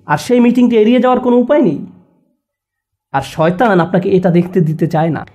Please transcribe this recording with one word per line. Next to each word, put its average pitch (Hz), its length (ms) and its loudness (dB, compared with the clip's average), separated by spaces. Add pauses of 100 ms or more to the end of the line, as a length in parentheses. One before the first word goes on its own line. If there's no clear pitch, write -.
আর 151 120 -2
সেই 247 220 0
মিটিংটি 240 360 2
এড়িয়ে 233 240 4
যাওয়ার 254 200 2
কোনো 247 160 0
উপায় 277 260 2
নেই। 160 240 -2 (1300)
আর 135 100 -4
শয়তান 180 580 0
আপনাকে 185 280 -2
এটা 185 220 0
দেখতে 175 300 0
দিতে 156 260 -2
চায় 160 240 -2
না। 135 240 -8